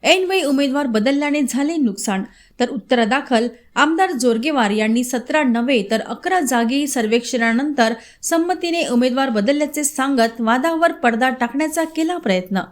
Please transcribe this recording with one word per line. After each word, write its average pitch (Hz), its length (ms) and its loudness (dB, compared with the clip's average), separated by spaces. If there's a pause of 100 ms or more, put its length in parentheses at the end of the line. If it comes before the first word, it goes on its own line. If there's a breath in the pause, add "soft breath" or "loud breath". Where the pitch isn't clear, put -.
ऐनवेळी 370 400 2
उमेदवार 285 420 0
बदलल्याने 277 640 0
झाले 285 260 -2
नुकसान." 202 480 -2 (360 soft breath)
तर 240 100 0
उत्तरादाखल 240 800 0 (280 loud breath)
आमदार 330 360 2
जोरगेवार 240 580 0
यांनी 220 340 0
सतरा 254 400 -2
नव्हे, 240 480 2
तर 220 100 0
अकरा 359 380 -2
जागी 254 480 0
सर्वेक्षणानंतर 233 1040 0 (300 loud breath)
संमतीने 339 640 0
उमेदवार 254 420 2
बदलल्याचे 285 540 0
सांगत 262 580 0
वादावर 311 500 2
पडदा 247 380 0
टाकण्याचा 277 540 -2
केला 320 340 -2
प्रयत्न. 185 420 -2 (120)